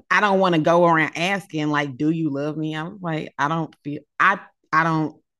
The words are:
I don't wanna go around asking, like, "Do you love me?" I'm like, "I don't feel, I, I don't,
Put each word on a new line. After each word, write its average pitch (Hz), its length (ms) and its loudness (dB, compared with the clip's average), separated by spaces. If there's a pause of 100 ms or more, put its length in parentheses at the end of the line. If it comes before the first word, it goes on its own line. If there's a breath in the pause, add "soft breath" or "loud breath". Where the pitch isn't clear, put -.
(100)
I 185 100 2
don't 196 200 2
wanna 180 180 2
go 170 280 4
around 160 300 2
asking, 170 520 -4
like, 147 280 -2
"Do 151 140 0
you 160 200 -2
love 143 260 -4
me?" 156 180 -6
I'm 175 260 -10
like, 160 380 -6
"I 139 100 0
don't 160 260 -4 (100)
feel, 147 160 -10 (180)
I, 190 220 2 (320)
I 160 120 2
don't, 160 320 0 (240)